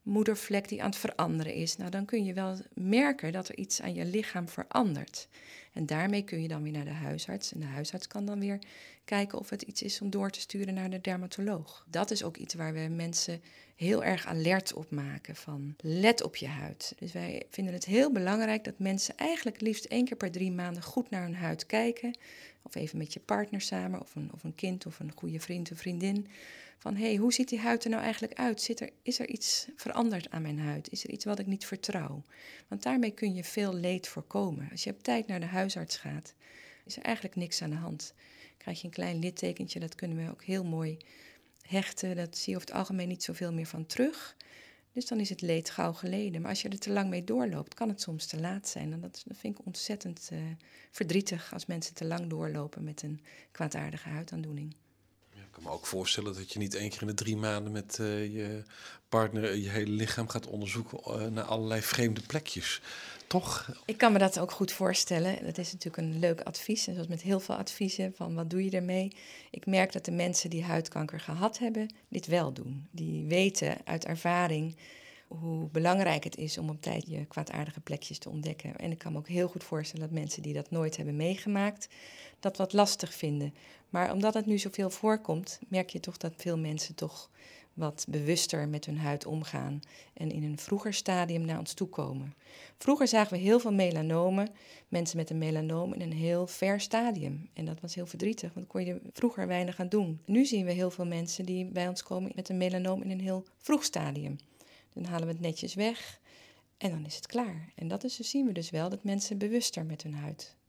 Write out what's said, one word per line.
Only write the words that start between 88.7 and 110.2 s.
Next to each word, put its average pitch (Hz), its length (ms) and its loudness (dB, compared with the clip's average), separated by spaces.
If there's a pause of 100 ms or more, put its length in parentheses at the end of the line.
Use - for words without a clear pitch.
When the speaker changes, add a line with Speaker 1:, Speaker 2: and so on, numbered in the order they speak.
Speaker 1:
hun 151 120 -2
huid 147 280 0
omgaan 147 540 -2 (340)
en 156 180 -2
in 151 120 -2
een 151 140 -2
vroeger 202 360 0
stadium 175 520 2
naar 160 140 0
ons 160 140 -6
toe - 140 -2
komen. 135 460 -4 (440)
Vroeger 277 300 6
zagen 208 260 6
we 180 100 0
heel 220 160 10
veel 233 140 2
melanomen, 180 760 4 (380)
mensen 170 300 0
met 160 120 -2
een 160 80 0
melanoom 160 560 2
in - 80 -4
een 165 120 -2
heel 170 340 4
ver 196 340 2
stadium. 180 720 0
En 156 120 -4
dat 160 140 -4
was 170 160 -8
heel 175 100 -4
verdrietig, 175 480 -2
want - 20 -20
dan 185 120 -8
kon 185 180 -2
je 180 80 -2
er 175 80 -6 (120)
vroeger 214 340 2
weinig 180 320 0
aan 180 100 -2
doen. 180 360 2
Nu 233 200 6
zien 220 200 2
we 180 60 2
heel 180 200 2
veel 180 140 -2
mensen 170 400 -2
die 185 200 0
bij 185 220 0
ons 180 160 -4
komen 185 320 -2
met 185 140 -6
een 185 80 2
melanoom 185 440 2
in 190 100 -2
een 185 100 -2
heel 185 240 0 (120)
vroeg 294 260 4
stadium. 147 540 -2 (560)
Dan - 120 -4
halen 170 220 0
we 165 60 0
het 165 80 -4
netjes 160 320 -2
weg 220 460 0 (580)
en 190 140 0
dan 156 140 -4
is 151 100 -8
het - 120 -10
klaar. 185 480 -4
En 165 120 -4
dat 190 160 -2
is, 254 160 -4
zien 269 260 2
we 233 60 4
dus 170 180 -2
wel, 160 200 0
dat 196 140 -6
mensen 202 340 0
bewuster 208 480 2
met 156 180 -6
hun 151 100 -6
huid 147 420 -8 (140)